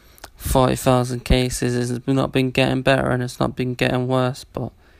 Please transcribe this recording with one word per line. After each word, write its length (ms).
forty 400
thousand 480
cases. 680
It's 160
not 240
been 220
getting 300
better 280
and 100
it's 200
not 160
been 180
getting 320
worse, 380
but 260